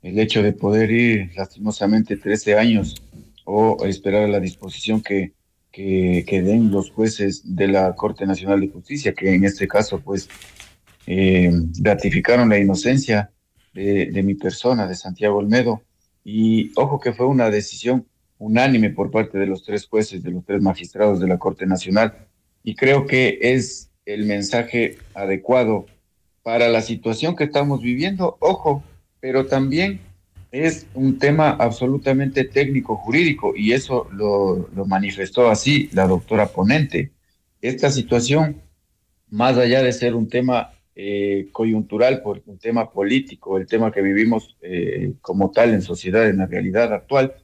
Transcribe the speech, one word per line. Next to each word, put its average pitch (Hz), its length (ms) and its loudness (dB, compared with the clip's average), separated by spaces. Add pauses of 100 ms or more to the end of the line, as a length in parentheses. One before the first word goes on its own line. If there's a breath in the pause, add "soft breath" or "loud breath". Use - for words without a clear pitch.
El 92 180 -4
hecho 110 240 2
de 104 100 4
poder 107 380 0
ir 110 440 0
lastimosamente 104 800 -2
trece 104 400 0
años 107 460 2 (420)
o 107 440 2
esperar 101 380 0
a - 20 0
la 101 120 0
disposición 95 640 -6
que, 98 320 -4 (380)
que, 92 560 0
que 95 160 0
den 110 260 4
los 98 220 -2
jueces 107 520 -2
de 95 240 -2
la 95 280 2
Corte 101 320 -4
Nacional 98 340 0
de 95 60 -2
Justicia, 113 480 -8
que 95 180 0
en 92 120 4
este 98 220 -4
caso, 101 340 0
pues, 98 280 -6 (760)
eh, 92 440 4 (300)
ratificaron 107 680 2
la 104 100 4
inocencia 104 720 0 (420)
de, 98 380 0
de 95 100 -2
mi 98 140 0
persona, 104 500 -2
de 92 80 -6
Santiago 101 460 -2
Olmedo. 110 420 0 (420)
Y 110 520 0
ojo 139 240 0
que 123 120 -2
fue 123 140 -2
una 127 240 2
decisión 117 560 -2 (320)
unánime 110 540 2
por 98 180 -4
parte 98 300 -2
de 98 80 0
los 95 160 -4
tres 104 240 -6
jueces, 104 340 -2
de 87 80 -10
los 90 160 -8
tres 98 160 -2
magistrados 95 580 0
de 92 80 0
la 90 120 0
Corte - 260 -4
Nacional. 95 640 -2 (360)
Y 107 120 -8
creo 139 320 2
que 131 340 0
es 123 480 -2 (160)
el 104 200 -6
mensaje 113 720 -2 (160)
adecuado 101 720 0 (560)
para 117 260 2
la 113 140 2
situación 117 520 -4
que 151 100 0
estamos 143 360 -2
viviendo, 165 580 -4
ojo, 156 440 0 (360)
pero 131 280 -2
también 156 520 -2 (520)
es 156 420 -2
un 131 240 0
tema 147 320 2
absolutamente 131 920 0
técnico 135 520 -2
jurídico, 113 600 -2
y 104 160 0
eso 131 420 -2
lo, 98 600 0
lo 98 100 -4
manifestó 98 640 0
así - 440 2
la 95 120 2
doctora 101 400 2
ponente. 139 640 0 (480)
Esta 127 300 0
situación, 131 720 0 (720)
más 120 260 2
allá 127 240 4
de 123 100 2
ser 120 220 -2
un 113 160 -2
tema, 127 440 0 (220)
eh, 101 560 -4
coyuntural, 113 680 0
por 101 240 -8
un 98 140 -20
tema 117 320 -2
político, 101 640 -2
el 95 80 -4
tema 110 260 0
que 101 120 -2
vivimos, 107 580 0
eh, 90 600 -6
como 98 280 0
tal 117 240 4
en 95 80 2
sociedad, 92 480 0
en 95 80 0
la 95 80 0
realidad 98 480 -2
actual 135 400 -2 (100)